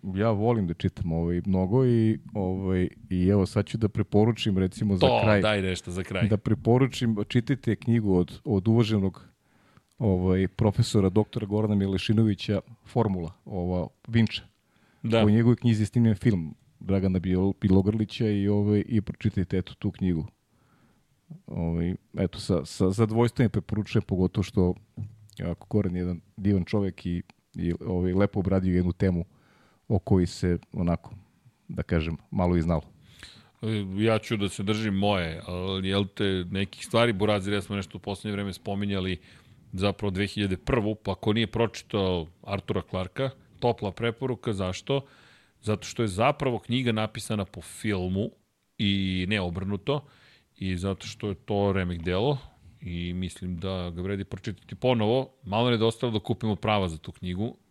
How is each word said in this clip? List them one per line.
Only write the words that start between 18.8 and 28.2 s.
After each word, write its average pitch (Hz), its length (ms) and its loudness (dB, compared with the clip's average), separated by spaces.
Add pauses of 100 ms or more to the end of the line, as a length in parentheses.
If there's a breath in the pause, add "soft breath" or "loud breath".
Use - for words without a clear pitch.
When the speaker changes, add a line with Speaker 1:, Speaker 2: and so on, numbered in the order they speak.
Speaker 1:
i 107 140 2
pročitajte, - 560 -2
eto, - 160 -4
tu - 180 -4
knjigu. 87 340 -2 (1200 soft breath)
Ovaj, 85 460 -2 (220)
eto, - 240 -2
sa, 85 260 -2
sa - 240 0
zadovoljstvom 113 540 2
je 107 60 2
preporučujem, 104 540 -2
pogotovo 92 400 0
što, 90 300 0 (680)
ako 87 260 -8
Goran 98 280 -2
je 90 40 -4
jedan 90 220 -4 (160)
divan 98 280 2
čovek 98 400 -4
i, 87 180 -4 (320)
i, 85 260 -2
ovaj, 90 320 0
lepo 101 260 2